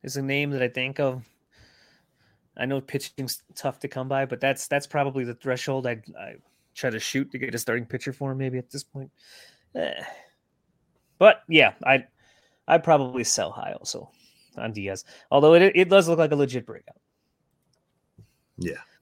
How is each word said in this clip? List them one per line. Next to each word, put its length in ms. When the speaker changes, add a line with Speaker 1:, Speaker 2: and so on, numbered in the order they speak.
Speaker 1:
is 160
a 40
name 280
that 120
I 60
think 320
of. 240
I 100
know 160
pitching's 600
tough 260
to 80
come 180
by, 200
but 140
that's, 280
that's 180
probably 380
the 100
threshold 520
I'd, 180
I 200
try 160
to 100
shoot 320
to 60
get 160
a 40
starting 280
pitcher 260
for 200
him 60
maybe 200
at 120
this 140
point. 260
Eh. 280
But, 300
yeah, 260
I'd, 240
I'd 160
probably 400
sell 300
high 200
also 380
on 140
Diaz, 320
although 240
it, 200
it 140
does 200
look 100
like 140
a 40
legit 300
breakout. 340
Speaker 2:
Yeah. 200